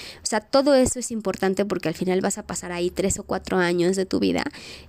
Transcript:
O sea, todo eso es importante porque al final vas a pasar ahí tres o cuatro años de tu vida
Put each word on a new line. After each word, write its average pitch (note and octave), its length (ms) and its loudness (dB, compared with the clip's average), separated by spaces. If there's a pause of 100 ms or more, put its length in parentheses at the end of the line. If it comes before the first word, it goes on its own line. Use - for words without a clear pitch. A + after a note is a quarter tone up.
(220)
O - 40 -16
sea, G#3+ 140 -2
todo C4+ 340 4
eso B3+ 240 4
es A#3 120 -8
importante G3 540 0
porque F#3+ 240 -2
al - 60 -2
final F#3 260 0
vas G3 180 -2
a G#3 80 -14
pasar F3+ 260 -8
ahí F3 180 -2
tres F#3+ 280 -2
o G3+ 60 -12
cuatro F#3+ 340 -4
años F3+ 380 4
de F#3+ 100 0
tu - 140 0
vida F#3+ 240 2 (440)